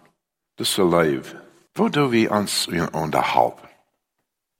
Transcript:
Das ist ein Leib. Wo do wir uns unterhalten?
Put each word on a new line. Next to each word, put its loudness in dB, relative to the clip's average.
Das -4
ist -2
ein 4
Leib. 2
Wo 0
do 0
wir 2
uns -2
unterhalten? -2